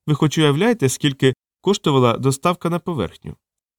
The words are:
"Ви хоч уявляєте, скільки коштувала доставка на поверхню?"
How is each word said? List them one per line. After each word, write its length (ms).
"Ви 80
хоч 240
уявляєте, 500
скільки 460
коштувала 580
доставка 520
на 80
поверхню?" 580